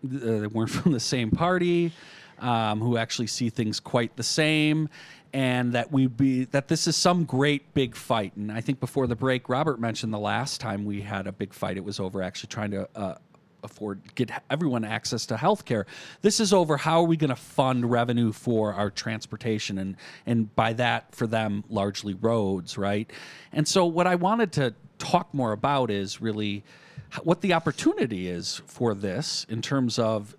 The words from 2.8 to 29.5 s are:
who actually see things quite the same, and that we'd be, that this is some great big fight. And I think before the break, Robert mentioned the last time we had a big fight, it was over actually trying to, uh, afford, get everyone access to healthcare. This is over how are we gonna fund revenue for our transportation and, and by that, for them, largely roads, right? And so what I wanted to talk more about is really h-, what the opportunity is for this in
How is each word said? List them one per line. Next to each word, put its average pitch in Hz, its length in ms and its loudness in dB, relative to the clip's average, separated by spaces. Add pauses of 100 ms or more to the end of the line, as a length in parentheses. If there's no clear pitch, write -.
who 117 160 2
actually 113 300 -2
see 117 220 -2
things 107 300 -2
quite 120 380 0
the 120 60 -6
same, 151 680 2 (440)
and 127 400 2
that 120 180 -2
we'd 131 260 4
be, 131 280 2
that 139 220 0
this 160 180 0
is 165 120 2
some 180 260 4
great 143 500 0
big 127 220 0
fight. 107 400 -2
And 104 160 -6
I 113 100 -6
think 127 200 -4
before 127 260 0
the 120 80 -2
break, 127 340 0
Robert 131 300 0
mentioned 113 340 -4
the 104 60 -4
last 104 420 -2
time 104 240 -4
we 101 160 -4
had 98 260 -6
a 98 40 -6
big 95 220 -8
fight, 95 240 -6
it 95 60 -6
was 95 160 -8
over 95 220 -4
actually - 280 -8
trying 107 220 -6
to, 98 240 -6
uh, 98 200 -6 (500)
afford, 101 340 -10 (160)
get 120 160 -2 (180)
everyone 127 360 -2
access 113 400 -4
to 113 100 -4
healthcare. 127 480 0 (380)
This 214 180 4
is 202 140 4
over 160 240 4
how 165 240 4
are 175 40 4
we 165 120 4
gonna 143 180 2
fund 127 560 2
revenue 120 400 4
for 110 420 0
our 101 160 0
transportation 107 880 -4
and, 95 200 -4 (280)
and 113 300 2
by 113 180 2
that, 117 400 0
for 117 140 -2
them, 107 420 0
largely 101 440 -2
roads, 98 640 0
right? 101 340 -2 (400)
And 151 160 0
so 185 180 4
what 175 220 2
I 180 80 4
wanted 196 380 2
to 131 200 0 (240)
talk - 360 0
more 127 180 0
about 127 400 2
is 98 300 -4
really 104 420 -2 (500)
h-, - 100 -10
what 170 180 2
the 190 120 2
opportunity 143 760 0
is 87 360 -6
for 117 300 0
this 98 540 -4
in 117 120 -4